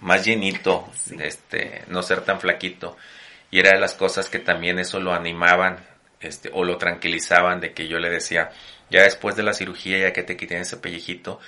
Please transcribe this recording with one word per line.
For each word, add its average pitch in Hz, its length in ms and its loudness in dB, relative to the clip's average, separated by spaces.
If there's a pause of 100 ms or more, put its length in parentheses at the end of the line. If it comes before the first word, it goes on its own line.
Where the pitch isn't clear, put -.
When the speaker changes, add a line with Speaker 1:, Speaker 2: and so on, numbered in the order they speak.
Speaker 1:
más 95 240 4
llenito, 98 680 0
Speaker 2:
Sí. - 280 -10
Speaker 1:
este, - 640 -8
no 90 160 -4
ser 92 180 0
tan 98 200 -2
flaquito. 90 560 -4 (520)
Y 95 100 2
era 95 120 8
de 98 80 6
las 95 140 0
cosas 95 360 -2
que 92 100 -6
también 87 400 -2
eso 90 200 -4
lo 90 140 -2
animaban, 87 640 2 (420)
este, - 340 -14
o 90 120 0
lo 87 120 -2
tranquilizaban, 87 840 2
de 85 120 -6
que 82 140 -8
yo 82 120 -2
le 85 100 -2
decía, 82 420 -2 (380)
"Ya 92 140 8
después 98 340 4
de 107 60 -2
la 104 100 2
cirugía, 92 460 -6
ya 95 120 2
que 92 120 -4
te 90 120 -8
quiten 90 260 -8
ese 90 160 -8
pellejito, 87 720 -10